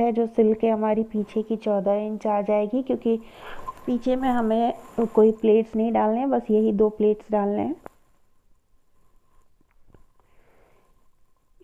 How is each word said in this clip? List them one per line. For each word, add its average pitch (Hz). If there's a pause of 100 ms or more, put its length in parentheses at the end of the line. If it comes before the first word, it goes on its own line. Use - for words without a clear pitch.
है, 233
जो 226
सिल 220
के 226
हमारी 214
पीछे 214
की 220
चौदह 202
इंच 214
आ 208
जाएगी, 208
क्योंकि 226 (680)
पीछे 254
में 262
हमें 233 (400)
कोई 220
plates 220
नहीं 220
डालने 214
हैं, 269
बस 240
यही 214
दो 214
plates 214
डालने 202
हैं। 277 (3750)